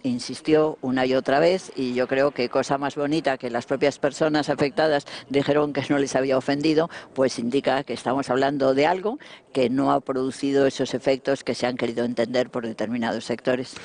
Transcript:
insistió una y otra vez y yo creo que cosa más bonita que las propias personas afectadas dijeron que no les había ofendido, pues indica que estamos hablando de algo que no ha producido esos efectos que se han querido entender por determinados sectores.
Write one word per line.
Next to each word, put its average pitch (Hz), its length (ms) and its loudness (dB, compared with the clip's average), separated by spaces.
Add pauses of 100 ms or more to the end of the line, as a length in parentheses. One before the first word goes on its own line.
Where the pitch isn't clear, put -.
insistió 143 800 0
una 131 240 0
y 131 80 2
otra 135 260 2
vez 180 360 2
y 127 180 -2
yo 123 140 0
creo 135 240 2
que 123 180 -2
cosa 135 280 0
más 139 180 -4
bonita 143 420 0
que 127 120 -8
las 120 160 -4
propias 139 340 0
personas 151 500 0
afectadas 147 560 0 (240)
dijeron 143 440 2
que 139 160 -2
no 143 80 2
les 139 180 -2
había 131 220 2
ofendido, 151 520 2 (240)
pues 131 260 0
indica 131 440 0
que 120 100 -8
estamos 131 360 -2
hablando 135 440 2
de 143 140 4
algo 190 320 -2 (320)
que 127 180 2
no 139 220 2
ha 139 100 2
producido 139 640 0
esos 131 280 0
efectos 135 500 0
que 123 120 -4
se 123 120 -2
han 127 100 -4
querido 120 280 -2
entender 120 440 -2
por 120 160 -6
determinados 113 600 -4
sectores. 123 600 -4